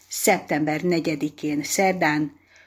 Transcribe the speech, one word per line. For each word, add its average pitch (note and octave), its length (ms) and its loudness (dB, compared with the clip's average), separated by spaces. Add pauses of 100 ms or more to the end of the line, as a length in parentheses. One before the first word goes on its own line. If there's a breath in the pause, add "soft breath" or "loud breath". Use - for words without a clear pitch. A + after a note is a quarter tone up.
Szeptember D#3 760 0
negyedikén, D3+ 800 -2
szerdán, D#3+ 720 0 (340 soft breath)